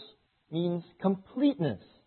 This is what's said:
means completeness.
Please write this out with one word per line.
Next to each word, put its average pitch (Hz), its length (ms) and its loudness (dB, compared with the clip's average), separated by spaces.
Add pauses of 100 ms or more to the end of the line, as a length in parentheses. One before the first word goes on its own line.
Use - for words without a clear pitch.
(520)
means 175 320 -2 (180)
completeness. 190 800 0 (260)